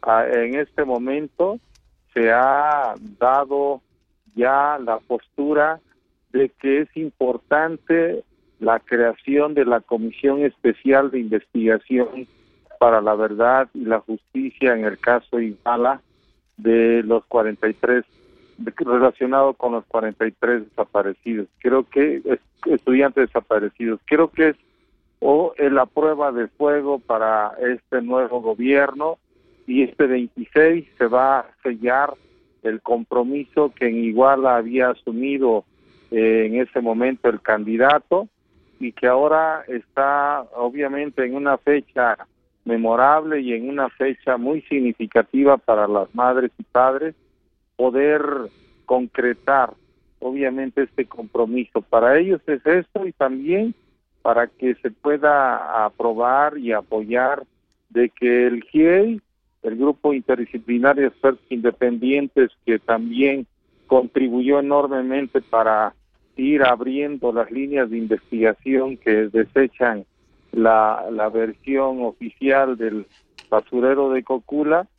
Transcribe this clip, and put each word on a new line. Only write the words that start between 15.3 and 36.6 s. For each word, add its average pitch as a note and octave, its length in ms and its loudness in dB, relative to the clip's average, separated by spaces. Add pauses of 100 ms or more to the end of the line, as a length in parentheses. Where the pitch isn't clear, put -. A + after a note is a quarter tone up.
Iguala A#2+ 640 -2 (560)
de A#2 460 2
los A2 240 0
cuarenta A2 420 -2
y G#2+ 60 -4
tres, A#2+ 300 -2 (520)
de, A#2 200 -10
relacionado C3 800 2
con B2 180 -4
los A2+ 140 -6
cuarenta A2 400 -4
y A2 60 -4
tres A#2 360 -2
desaparecidos. G#2 800 -4 (140)
Creo B2+ 240 0
que C#3+ 400 0
es, C3+ 160 -2 (260)
estudiantes C3 640 2
desaparecidos. A2 760 -4
Creo D#3 280 2
que D#3+ 160 2
es D3+ 80 -2 (640)
o, D3+ 360 0
eh, C#3+ 140 2
la C3 160 2
prueba D3 460 0
de A#2+ 160 -4
fuego D3 500 -2
para A2 640 -2
este B2 420 -4
nuevo B2 380 -2
gobierno, C3+ 800 0 (500)
y B2+ 140 2
este C3 240 0
veintiséis C3 800 0 (100)
se B2 100 0
va B2+ 340 2
a A#2 60 -10 (160)
sellar B2+ 520 -2 (500)
el A2 160 -4
compromiso B2 960 -2
que B2+ 120 -4
en A#2 160 -2
Iguala C3 540 2
había B2 340 0
asumido, B2 760 -2 (460)
eh, A2+ 360 2
en A2+ 140 -2